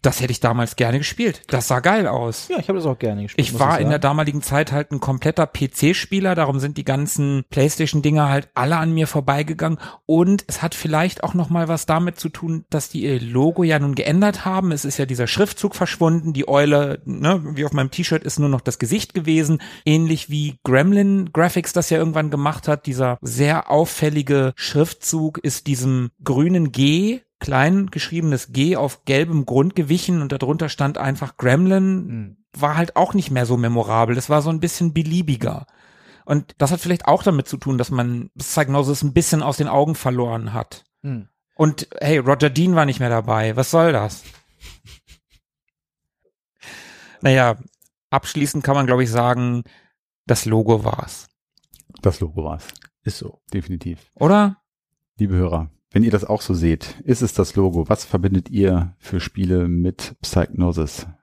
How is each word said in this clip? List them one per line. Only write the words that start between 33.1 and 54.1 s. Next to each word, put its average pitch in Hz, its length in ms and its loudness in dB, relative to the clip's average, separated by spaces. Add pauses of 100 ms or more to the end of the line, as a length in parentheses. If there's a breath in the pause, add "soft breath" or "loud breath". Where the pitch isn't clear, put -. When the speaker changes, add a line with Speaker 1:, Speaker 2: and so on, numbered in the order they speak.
Speaker 1:
nicht 175 180 0
mehr 127 140 2
so 123 120 2
memorabel. 117 600 2
Es 127 120 -6
war 151 120 4
so 151 80 -2
ein 160 120 -2
bisschen 170 320 -2
beliebiger. 156 760 -2 (560 soft breath)
Und 147 360 -2
das 139 120 2
hat 175 80 -2
vielleicht 175 260 -2
auch 165 160 4
damit 156 280 2
zu 143 80 -6
tun, 135 200 -2
dass 120 140 -2
man 120 460 -4
Psygnosis 139 640 0
ein 143 80 0
bisschen 156 320 2
aus 135 140 -2
den 147 100 0
Augen 143 280 2
verloren 117 580 -4
hat. - 320 -10 (180)
Speaker 2:
Hm. 120 240 -8 (300)
Speaker 1:
Und 151 320 0 (100)
hey, 147 200 2
Roger 139 300 2
Dean 170 240 2
war 160 120 4
nicht 131 160 -2
mehr 123 80 0
dabei. 110 480 0
Was 131 140 -2
soll 165 200 4
das? 107 320 -2 (3000 loud breath)
Naja, 131 360 4 (520)
abschließend 143 540 -2
kann 139 120 2
man, 135 120 2
glaub 127 140 4
ich, 120 100 0
sagen, 123 520 0 (600 soft breath)
das 117 200 0
Logo 110 380 2
war's. - 440 -6 (760)
Speaker 3:
Das - 180 0
Logo 80 240 -6
war's. 78 240 -10 (360)
Speaker 2:
Ist - 140 -8
so. - 240 -16 (120)
Speaker 3:
Definitiv. 87 640 -8